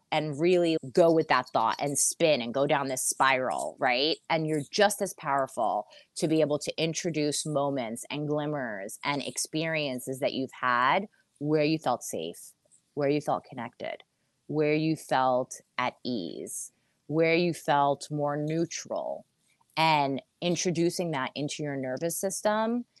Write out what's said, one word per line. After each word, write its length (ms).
and 280
really 380
go 180
with 160
that 260
thought 260
and 200
spin 420
and 120
go 120
down 220
this 160
spiral, 760
right? 380
And 180
you're 240
just 300
as 120
powerful 760
to 120
be 140
able 180
to 220
introduce 640
moments 640
and 180
glimmers 760
and 180
experiences 1000
that 140
you've 280
had 460
where 260
you 120
felt 240
safe, 520
where 160
you 100
felt 240
connected, 540
where 260
you 220
felt 640
at 180
ease, 640
where 280
you 180
felt 560
more 280
neutral. 880
And 460
introducing 720
that 240
into 260
your 140
nervous 420
system 680